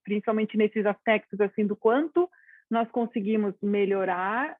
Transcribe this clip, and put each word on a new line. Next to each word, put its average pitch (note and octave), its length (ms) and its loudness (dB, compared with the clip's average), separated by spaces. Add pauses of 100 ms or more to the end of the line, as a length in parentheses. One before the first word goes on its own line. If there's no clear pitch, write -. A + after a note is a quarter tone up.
principalmente G#3+ 520 -2
nesses G#3+ 300 2
aspectos, G#3 540 -2
assim, G#3 260 0
do G3+ 80 -2
quanto D4+ 560 0 (400)
nós A#3 220 0
conseguimos G#3+ 680 -2
melhorar G3 1000 -2